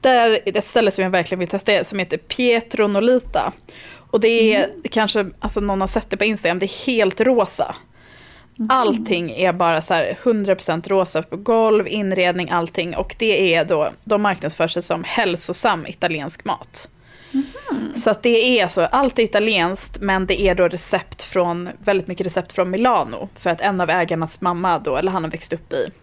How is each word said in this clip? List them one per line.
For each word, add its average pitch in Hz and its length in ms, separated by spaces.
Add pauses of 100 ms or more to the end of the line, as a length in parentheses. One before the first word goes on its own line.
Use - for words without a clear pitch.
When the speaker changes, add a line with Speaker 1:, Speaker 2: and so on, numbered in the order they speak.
Speaker 1:
där 240 300
är 202 220
det 196 60
ett 202 60
ställe 226 260
som 190 140
jag 185 60
verkligen 180 280
vill 175 100
testa 196 360
som 208 140
heter 170 180
Pietro 233 720
Nolita. 220 640 (580)
Och 220 100
det 220 340
är 196 100
Speaker 2:
Mm. - 120 (140)
Speaker 1:
kanske, 214 360 (140)
alltså - 200
någon 196 200
har 190 80
sett - 220
det 202 60
på 202 80
Instagram, 202 340
det 190 80
är - 200
helt 220 340
rosa. 226 540 (840)
Speaker 2:
Mhm. 220 140
Speaker 1:
Allting 226 600
är 170 220
bara 170 280
så 180 140
här 156 280
hundra 208 320
procent 170 340
rosa 185 340
på - 140
golv, 220 520
inredning, 185 600
allting. 170 460
Och 180 220
det 190 360
är 165 100
då, 151 260 (140)
de 208 180
marknadsför 170 460
sig 175 140
som 170 220
hälsosam 180 800
italiensk 160 580
mat. - 440 (420)
Speaker 2:
Mhm. 466 640
Speaker 1:
Så 233 160
att 208 120
det 240 380
är 180 80
så, - 180
allt 262 320
är 240 40
italienskt, 202 800
men 190 260
det 180 160
är 185 120
då 175 140
recept - 540
från, 175 460 (100)
väldigt 190 280
mycket 185 200
recept 180 260
från 180 180
Milano. 190 580 (100)
För 185 120
att 165 100
en 196 200
av 170 100
ägarnas 170 500
mamma 175 380
då, 135 180
eller 180 160
han 185 120
har 170 60
växt - 220
upp - 200
i 123 140 (160)